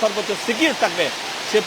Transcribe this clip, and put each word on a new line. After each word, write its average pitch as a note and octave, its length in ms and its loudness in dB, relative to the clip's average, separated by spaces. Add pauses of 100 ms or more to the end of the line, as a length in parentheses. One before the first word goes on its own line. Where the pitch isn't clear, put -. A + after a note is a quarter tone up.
সর্বোচ্চ G#3 320 0 (140)
সিকিউর A#3+ 340 2
থাকবে E3+ 280 2 (440)
সে G#3+ 140 6